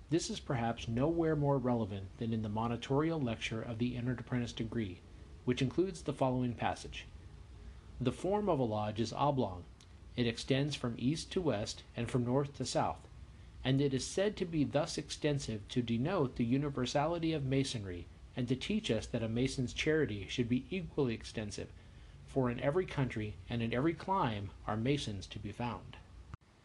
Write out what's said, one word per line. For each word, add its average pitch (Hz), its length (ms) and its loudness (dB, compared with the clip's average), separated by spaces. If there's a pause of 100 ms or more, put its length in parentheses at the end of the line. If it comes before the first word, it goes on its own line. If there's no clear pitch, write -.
This 170 220 2
is 214 100 -4
perhaps 117 480 0
nowhere 156 480 4
more 143 220 4
relevant 113 480 0 (100)
than 113 160 0
in 113 80 2
the 107 80 -2
monitorial 120 720 2
lecture 113 380 -2
of 120 160 -4
the 120 220 0
Entered 120 220 0
Apprentice 120 340 -2
degree, 107 460 -2 (440)
which 123 160 2
includes 170 400 2
the 139 140 -2
following 127 400 2
passage. - 500 -4 (960)
"The 123 120 2
form 202 360 0
of 160 100 4
a 131 60 2
lodge 107 340 0
is 113 140 0
oblong. 120 520 0 (520)
It 123 100 4
extends 135 480 2
from 120 220 -2
east 147 360 0
to 185 100 0
west 117 400 0 (120)
and 120 160 -2
from 123 140 2
north 139 320 2
to 131 80 -2
south, 120 420 0 (560)
and 135 180 4
it 143 120 4
is 127 140 0
said 202 300 2
to 196 80 0
be 165 180 2
thus 139 340 2
extensive 139 720 -2
to 127 140 2
denote 123 540 2
the 127 80 2
universality 143 880 2
of 151 120 0
Masonry 117 600 0 (300)
and 127 100 0
to 127 80 4
teach 208 380 2
us 107 140 2
that 113 180 0
a 110 40 0
Mason's 123 440 2
charity 127 560 2
should 117 200 0
be 123 220 2
equally 156 440 0
extensive, 104 580 -6 (540)
for 127 220 2
in 120 120 -2
every 165 260 2
country 117 480 -2 (160)
and 117 120 0
in 117 120 0
every 151 200 4
clime 120 560 0 (180)
are 107 80 0
Masons 113 500 0
to - 140 -10
be 101 100 -6
found." 110 460 -6 (680)